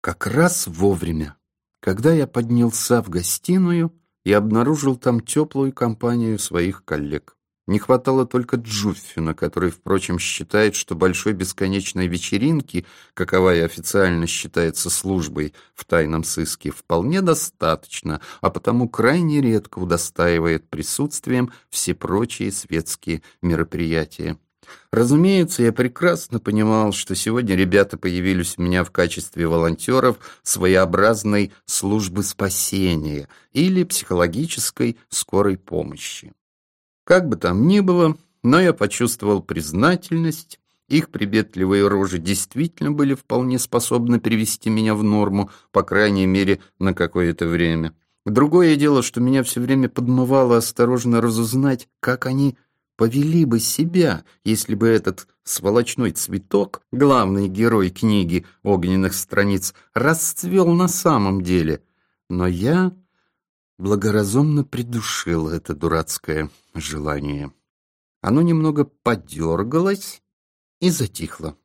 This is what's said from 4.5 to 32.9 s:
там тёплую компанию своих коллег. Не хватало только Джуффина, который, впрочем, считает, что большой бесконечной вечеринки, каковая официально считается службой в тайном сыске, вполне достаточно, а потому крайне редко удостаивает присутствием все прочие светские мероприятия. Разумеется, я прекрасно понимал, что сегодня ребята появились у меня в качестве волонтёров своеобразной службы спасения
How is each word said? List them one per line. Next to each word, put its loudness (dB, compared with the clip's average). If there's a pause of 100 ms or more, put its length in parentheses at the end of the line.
там 0
тёплую -2
компанию -2
своих -4
коллег. -8 (340)
Не 0
хватало 2
только -2
Джуффина, -6
который, -2
впрочем, -4
считает, -2
что -8
большой 0
бесконечной -4
вечеринки, -2 (300)
каковая 2
официально 0
считается -4
службой -4 (220)
в -18
тайном 0
сыске, -6
вполне -2
достаточно, -2 (200)
а 0
потому -2
крайне 2
редко 0
удостаивает 0
присутствием -4 (160)
все -4
прочие -4
светские -6 (180)
мероприятия. -4 (540)
Разумеется, 2
я 4
прекрасно -2
понимал, 2
что -6
сегодня -2
ребята 4
появились -2
у -4
меня 2
в -4
качестве -2
волонтёров 0 (240)
своеобразной 2 (140)
службы -2
спасения -4 (240)